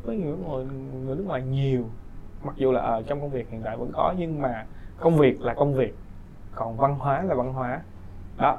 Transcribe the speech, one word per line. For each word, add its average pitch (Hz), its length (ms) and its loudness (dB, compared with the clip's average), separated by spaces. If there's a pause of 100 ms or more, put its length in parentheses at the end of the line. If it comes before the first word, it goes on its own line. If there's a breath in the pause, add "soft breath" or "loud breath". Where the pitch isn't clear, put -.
với 226 120 -2
người 180 100 0 (100)
nước 185 100 -6
ngoài, 131 180 -2 (400)
người 135 120 -2
nước 190 100 -2
ngoài 135 160 -2
nhiều. 131 420 2 (600)
Mặc - 120 -6
dù 131 160 4
là, 120 80 4
ờ, 113 260 2
trong 143 140 -2
công 143 100 -4
việc 123 200 -4
hiện 113 140 -8
tại 113 120 -4
vẫn 123 180 -6
có, 160 240 4
nhưng 160 240 -2
mà 117 240 -2 (340 loud breath)
công 165 160 8
việc 139 240 8
là 120 140 0
công 143 200 4
việc, 120 200 2 (600)
còn 113 220 -4
văn 139 220 4
hóa 143 240 0
là 180 120 2
văn 127 180 0
hóa. 131 280 -4 (580)
Đó, 135 200 4